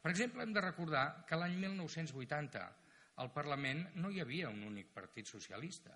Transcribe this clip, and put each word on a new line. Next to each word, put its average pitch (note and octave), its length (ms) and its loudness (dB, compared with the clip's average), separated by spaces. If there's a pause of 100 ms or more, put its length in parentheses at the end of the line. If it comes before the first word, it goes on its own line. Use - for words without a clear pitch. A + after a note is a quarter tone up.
per - 80 0
exemple, A#3+ 320 2
hem A3 160 -2
de G3+ 80 6
recordar D#3+ 640 2
que D#3+ 80 4
l'any F3 240 2
mil F#3+ 160 0
nou-cents D#3+ 400 -2
vuitanta C3+ 480 -2 (560)
al B2+ 80 -2
Parlament C#3 540 2 (180)
no F#3 80 2
hi F#3+ 140 0
havia C#3+ 260 0
un G#2 160 -4
únic G#2 300 -6
partit G2 340 -10
socialista. A2+ 680 -8